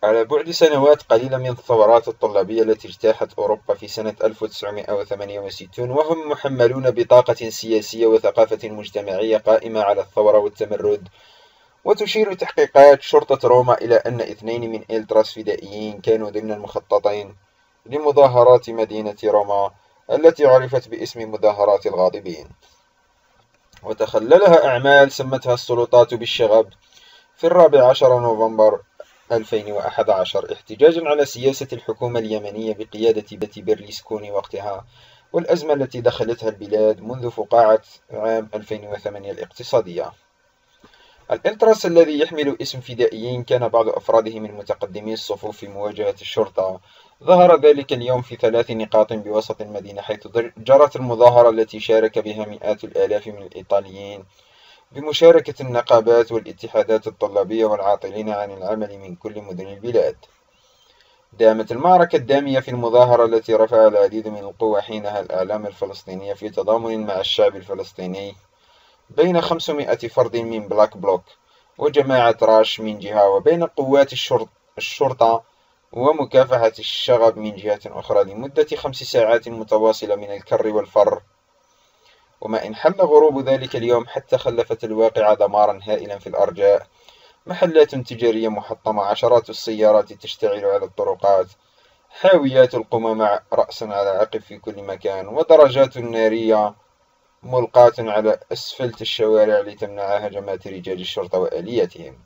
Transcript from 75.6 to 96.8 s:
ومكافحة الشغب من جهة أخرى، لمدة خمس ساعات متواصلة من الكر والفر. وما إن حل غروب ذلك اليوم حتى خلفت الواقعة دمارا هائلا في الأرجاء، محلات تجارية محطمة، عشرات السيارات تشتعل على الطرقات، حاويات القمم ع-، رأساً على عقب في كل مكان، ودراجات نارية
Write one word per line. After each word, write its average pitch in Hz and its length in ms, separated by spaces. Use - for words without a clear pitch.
ومكافحة 127 840
الشغب 113 600
من 107 180
جهة 104 300
أخرى، 101 380
لمدة 135 420
خمس 135 200
ساعات 117 520
متواصلة 110 680
من 101 160
الكر 110 360
والفر. 104 540
وما 107 260
إن 110 80
حل 165 260
غروب 151 480
ذلك 131 280
اليوم 120 300
حتى - 320
خلفت 117 460
الواقعة 110 500
دمارا 101 480
هائلا 101 360
في 98 80
الأرجاء، 98 600
محلات 165 480
تجارية 113 540
محطمة، 107 540
عشرات 117 480
السيارات 107 600
تشتعل 104 520
على 98 200
الطرقات، 95 640
حاويات 135 640
القمم 113 480
ع-، 101 180
رأساً - 320
على 101 260
عقب 104 300
في 104 180
كل 101 240
مكان، 95 460
ودراجات 135 680
نارية 110 760